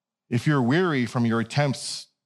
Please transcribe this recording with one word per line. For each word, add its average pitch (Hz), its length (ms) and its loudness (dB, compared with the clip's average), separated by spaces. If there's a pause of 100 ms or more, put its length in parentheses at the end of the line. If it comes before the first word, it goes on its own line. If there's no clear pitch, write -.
(300)
If 120 180 -2
you're 147 140 4
weary 143 440 2
from 117 200 -2
your 113 140 2
attempts - 680 -4 (180)